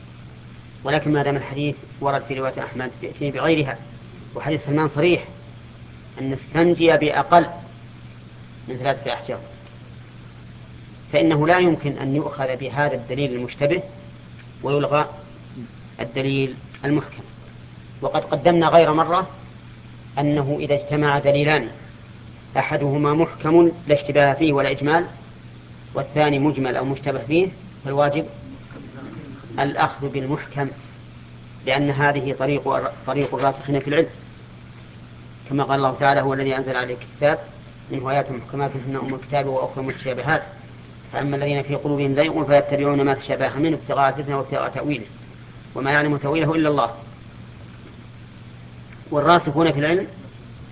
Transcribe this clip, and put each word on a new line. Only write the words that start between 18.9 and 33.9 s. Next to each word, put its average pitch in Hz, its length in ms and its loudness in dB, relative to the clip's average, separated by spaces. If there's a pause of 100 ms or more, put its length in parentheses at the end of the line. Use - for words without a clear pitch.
مرة 165 340 2 (920)
أنه 147 420 2
إذا 147 140 0
اجتمع 147 440 2
دليلان، 143 500 4 (880)
أحدهما 143 560 2
محكم 165 580 6 (180)
لا 151 60 6
اشتباه 143 380 6
فيه 156 200 4
ولا 139 180 2
إجمال، 151 360 2 (880)
والثاني 143 440 2
مجمل 135 380 0
أو 127 80 -2
مشتبه 135 340 -2
فيه، 160 300 2 (360)
فالواجب 143 420 2 (1300)
الأخذ 143 500 0
بالمحكم، 139 600 -4 (1000)
لأن 143 240 2
هذه 139 480 2
طريق، 135 540 0 (140)
طريق 135 280 0
الراسخين 135 460 0
في - 80 -4
العلم، 151 200 4 (1400)